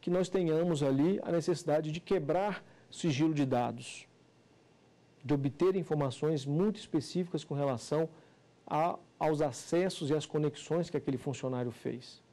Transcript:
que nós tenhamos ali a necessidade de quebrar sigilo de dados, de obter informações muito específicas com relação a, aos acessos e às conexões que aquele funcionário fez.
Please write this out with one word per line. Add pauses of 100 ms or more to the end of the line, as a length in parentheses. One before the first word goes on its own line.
que
nós
tenhamos
ali
a
necessidade
de
quebrar (280)
sigilo
de
dados, (1200)
de
obter
informações
muito
específicas
com
relação (600)
a, (200)
aos
acessos
e
às
conexões
que
aquele
funcionário
fez. (120)